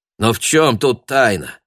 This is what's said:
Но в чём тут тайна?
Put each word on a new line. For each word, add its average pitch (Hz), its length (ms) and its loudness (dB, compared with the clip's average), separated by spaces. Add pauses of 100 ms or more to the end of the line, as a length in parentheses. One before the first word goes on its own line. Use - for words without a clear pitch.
(180)
Но 113 140 0
в - 60 -6
чём 156 400 0
тут 127 280 -2
тайна? 113 600 -2